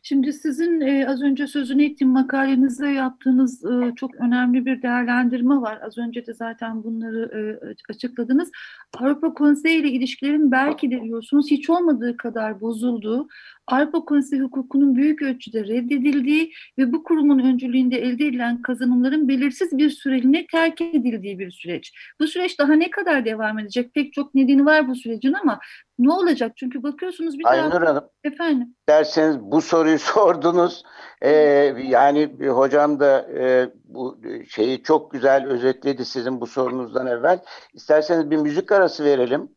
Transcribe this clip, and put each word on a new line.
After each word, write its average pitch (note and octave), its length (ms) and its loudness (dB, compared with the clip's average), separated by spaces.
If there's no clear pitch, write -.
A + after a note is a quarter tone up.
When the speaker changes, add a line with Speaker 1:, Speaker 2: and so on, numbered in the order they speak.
Speaker 1:
Şimdi C#4 320 -2
sizin, D#4+ 480 -2
e, C4+ 260 0
az C4+ 140 -4
önce C#4+ 260 0
sözünü C#4 380 0
ettiğim C#4+ 240 0
makalenizde C4+ 760 0
yaptığınız, C4 760 0
e, B3 300 -2
çok B3+ 200 -12
önemli B3 500 0
bir C4 160 -2
değerlendirme B3 760 0
var. A3 260 -4
Az A3 160 -12
önce A#3 280 -8
de A3+ 80 -14
zaten A3+ 500 -10
bunları, A3+ 500 -8
e, G#3+ 360 -10
aç-, G#3 200 -16
açıkladınız. B3 600 -2
Avrupa C#4+ 360 -2
Konseyi D4 460 2
ile D4 100 0
ilişkilerin C4+ 600 0
belki C#4 400 0
de B3 100 -4
diyorsunuz A#3 500 0
hiç D4 180 0
olmadığı C4 480 0
kadar A3 440 -6
bozulduğu, A3+ 680 -4
Avrupa D4+ 380 0
Konseyi C#4+ 360 0
hukukunun C4+ 540 0
büyük D4+ 260 2
ölçüde A#3+ 420 -6
reddedildiği C#4 880 0
ve B3+ 160 2
bu D#4+ 100 -4
kurumun C#4+ 360 4
öncülüğünde B3+ 580 2
elde B3 280 -2
edilen A#3+ 360 -4
kazanımların B3+ 680 0
belirsiz C#4 500 -2
bir D4 120 4
süreliğine C4+ 640 0
terk E4 300 0
edildiği A3+ 580 -4
bir F#3 120 -8
süreç. - 420 -10
Bu D#4+ 60 0
süreç F4+ 320 -6
daha C#4+ 140 4
ne E4+ 160 2
kadar E4 360 -2
devam G#3+ 340 -4
edecek? G#3+ 340 -6
Pek C#4+ 200 -4
çok C#4+ 220 -8
nedeni C4+ 300 4
var D4+ 220 4
bu B3+ 80 -4
sürecin B3 380 -4
ama F4 260 -2
ne C4+ 140 4
olacak? D#4 420 0
Çünkü B3+ 280 -10
bakıyorsunuz D#4+ 560 -8
bir E4 60 -8
Speaker 2:
Aynur - 260 2
Speaker 1:
taraf- E3+ 160 0
Speaker 2:
Hanım, D3 160 0
Speaker 1:
Efendim? D4 520 -4
Speaker 2:
derseniz D#3 520 2
bu B2 200 0
soruyu D#3+ 380 2
<laughs> - 0 -
sordunuz. F3 840 2
Ee, C3+ 80 2
yani C#3+ 400 4
hocam C#3 520 2
da, C#3 280 2
e, B2+ 320 2
bu B2 360 -12
şeyi B2 340 -2
çok D3+ 280 0
güzel C3+ 360 2
özetledi C3 580 -2
sizin B2 360 -6
bu B2 60 -8
sorunuzdan B2+ 600 -4
evvel. C3 320 0
İsterseniz D#3 580 0
bir D#3 60 2
müzik D3+ 340 -2
arası F#3 340 2
verelim C3+ 520 2